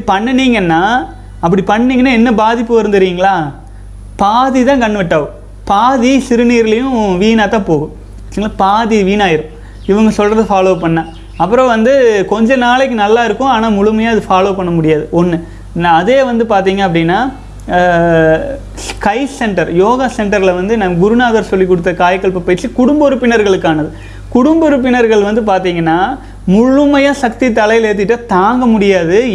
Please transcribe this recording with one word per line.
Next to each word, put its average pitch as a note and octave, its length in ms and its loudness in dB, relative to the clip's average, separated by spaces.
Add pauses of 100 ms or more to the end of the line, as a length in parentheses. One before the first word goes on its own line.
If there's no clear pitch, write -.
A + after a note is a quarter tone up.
பண்ணுனீங்கன்னா, A3 760 0 (560)
அப்படி F3 220 0
பண்ணீங்கன்னா B3 500 2
என்ன A#3 220 2
பாதிப்பு A3+ 420 0
வரும் G#3 180 2
தெரியுங்களா? F#3 420 2 (800)
பாதி B3 480 2
தான் C4+ 160 2
கன்வெர்ட் G#3 340 0
ஆகும், D3 220 -2 (300)
பாதி B3 640 2
சிறுநீர்லையும் A#3 880 2
வீணா A3 280 2
தான் G3+ 180 -2
போகும், D#3 280 -2 (380)
சரிங்களா? G#3 280 -6
பாதி G#3+ 460 0
வீணாயிரும் F#3 480 0 (360)
இவங்க G#3+ 300 2
சொல்றதை G#3+ 320 0
ஃபாலோ F#3+ 300 2
பண்ணா. E3 260 -2 (320)
அப்புறம் A#3+ 300 2
வந்து A3+ 240 2 (380)
கொஞ்ச A3+ 260 2
நாளைக்கு B3 400 0
நல்லா G#3+ 280 2
இருக்கும், A3+ 240 -2
ஆனா A3+ 220 0
முழுமையா G#3+ 380 0
அது A3+ 220 0
ஃபாலோ F#3+ 260 2
பண்ண F3+ 160 -4
முடியாது. D#3 420 0
ஒண்ணு. E3+ 240 2 (360)
நான் E3+ 200 0
அதே A3 300 2
வந்து A#3 200 0
பாத்தீங்க G3 380 0
அப்படின்னா, E3+ 380 0 (500)
அஹ், E3+ 720 2 (340)
ஸ்கை A3+ 500 -4
சென்டர், G3 500 -4
யோகா A#3+ 420 2
சென்டர்ல G3 360 0
வந்து F#3+ 240 -2
நம்ம F3+ 200 -2
குருநாதர் A3 460 2
சொல்லி F#3 220 0
கொடுத்த F3+ 260 0
காயகல்ப F#3 480 0
பயிற்சி F3+ 320 -2
குடும்ப C#4+ 380 2
உறுப்பினர்களுக்கானது. G3 800 0 (400)
குடும்ப D#4 360 2
உறுப்பினர்கள் B3 580 2
வந்து G#3+ 180 -2
பாத்தீங்கன்னா, F3+ 580 0 (480)
முழுமையா C4+ 640 2
சக்தி B3+ 400 -2
தலையில A3 420 2
ஏத்திட்டா G#3 320 -2
தாங்க A3 400 0
முடியாது. G3 540 2 (160)